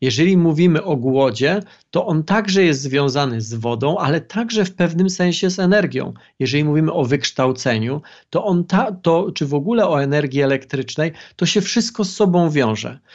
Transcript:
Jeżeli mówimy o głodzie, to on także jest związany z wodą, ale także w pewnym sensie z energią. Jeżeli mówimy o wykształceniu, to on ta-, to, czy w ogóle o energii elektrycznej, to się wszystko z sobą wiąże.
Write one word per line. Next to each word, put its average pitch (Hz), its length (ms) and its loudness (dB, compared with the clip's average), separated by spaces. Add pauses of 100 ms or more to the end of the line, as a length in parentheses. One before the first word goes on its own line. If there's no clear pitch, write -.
Jeżeli 147 360 2
mówimy 165 460 4
o 165 120 -2
głodzie, 131 640 0 (320)
to - 140 0
on 160 180 0
także 196 400 2
jest 147 180 2
związany 131 600 -2
z 110 120 -8
wodą, 117 440 -2
ale 151 240 0
także 220 440 -2
w 180 100 -8
pewnym 175 340 0
sensie 180 400 0
z 185 100 -6
energią. 147 540 0 (260)
Jeżeli 135 240 0
mówimy 156 300 2
o 139 120 0
wykształceniu, 131 960 -2 (280)
to - 160 -2
on 175 180 2
ta-, 190 280 0
to, 175 400 0
czy - 140 -4
w 139 80 -4
ogóle 196 340 0
o 143 160 2
energii 143 380 0
elektrycznej, 135 720 -2 (240)
to 180 100 -2
się 202 160 2
wszystko 220 440 -2
z 185 100 -8
sobą 175 340 2
wiąże. 123 500 -2 (160)